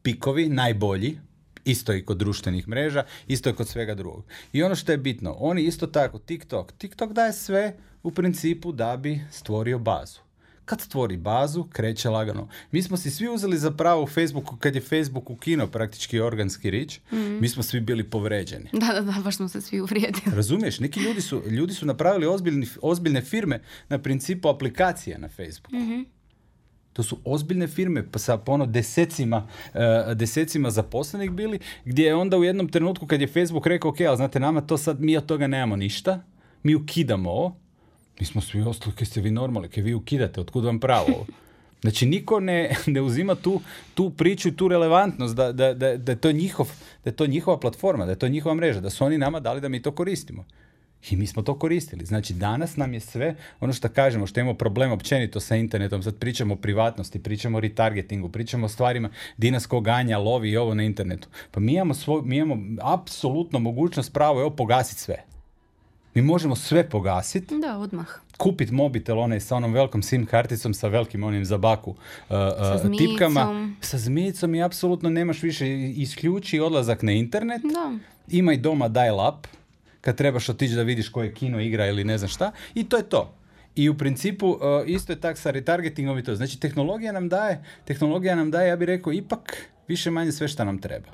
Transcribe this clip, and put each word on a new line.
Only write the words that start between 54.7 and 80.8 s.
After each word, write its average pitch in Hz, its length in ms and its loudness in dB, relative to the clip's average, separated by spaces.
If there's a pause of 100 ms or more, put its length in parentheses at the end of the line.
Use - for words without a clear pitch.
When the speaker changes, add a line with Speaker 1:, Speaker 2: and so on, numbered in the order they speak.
Speaker 1:
općenito 110 480 0
sa 113 160 0
internetom, 101 480 0
sad 107 120 -4
pričamo 113 380 -2
o 95 40 -4
privatnosti, 104 640 0
pričamo 107 380 -2
o 107 40 0
retargetingu, 104 680 0
pričamo 113 360 -4
o 104 40 -4
stvarima 120 400 0 (280)
di 113 140 4
nas 123 140 0
ko 123 160 0
ganja, 113 380 2
lovi 110 300 2
i 107 80 2
ovo 117 160 2
na 107 100 2
internetu. 98 440 -2 (240)
Pa - 80 -2
mi 110 140 4
imamo 175 200 2
svo-, 147 300 0
mi 127 140 0
imamo 151 180 2 (280)
apsolutno 151 760 -2
mogućnost, 131 540 0
pravo, 147 280 4
evo, 147 100 2
pogasit 120 460 2
sve. - 260 -6 (920)
Mi 120 60 6
možemo 156 340 4
sve 165 340 4
pogasit. 98 640 -2
Speaker 2:
Da, 302 240 -2
odmah. 190 300 -8 (300)
Speaker 1:
Kupit 160 340 2
mobitel, 120 480 2
onaj 113 200 2
sa 123 160 -2
onom 120 180 0
velikom 123 300 4
sim 123 220 2
karticom, 117 480 2
sa 107 140 -2
velikim 107 360 0
onim 101 220 0
za 101 120 0
baku, 110 380 2 (260)
e, - 140 -4
e, - 20 2 (400)
Speaker 2:
Sa 202 140 4
Speaker 1:
tipkama. 151 520 4
Speaker 2:
zmijicom. 208 380 -2
Speaker 1:
Sa - 160 -6
zmijicom 165 580 0
i 170 80 2
apsolutno 180 460 0
nemaš 165 340 0
više, 147 240 -2 (140)
isključi 151 760 -2
odlazak 135 420 2
na 107 100 2
internet. 214 520 0
Speaker 2:
Da. 311 280 0 (380)
Speaker 1:
Imaj 175 280 4
doma 135 320 2
dial-up, 117 580 4 (540)
kad 120 160 0
trebaš 127 320 2
otići 117 260 0
da 117 80 2